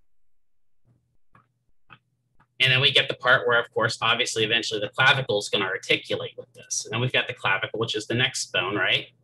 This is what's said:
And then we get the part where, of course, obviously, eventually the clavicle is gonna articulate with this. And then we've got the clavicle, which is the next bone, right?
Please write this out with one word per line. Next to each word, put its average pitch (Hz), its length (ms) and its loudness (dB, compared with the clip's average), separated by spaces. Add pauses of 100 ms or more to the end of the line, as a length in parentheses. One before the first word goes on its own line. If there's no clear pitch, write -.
(2500)
And 131 120 4
then 131 80 4
we 139 120 4
get 135 160 2
the - 60 -4
part 123 320 2
where, 120 140 4
of - 140 -6
course, 113 260 0
obviously, 113 440 0
eventually 110 360 -2
the 104 80 -4
clavicle 131 500 2
is 104 100 -6
gonna 104 180 0
articulate 98 720 -4
with - 160 -18
this. - 320 -8
And - 80 -10
then 113 80 -2
we've 123 120 -2
got 123 140 0
the - 80 -8
clavicle, 98 440 -4
which 113 180 -4
is 104 100 -6
the 113 80 -6
next 123 380 -2
bone, 95 240 -2
right? 104 300 0 (180)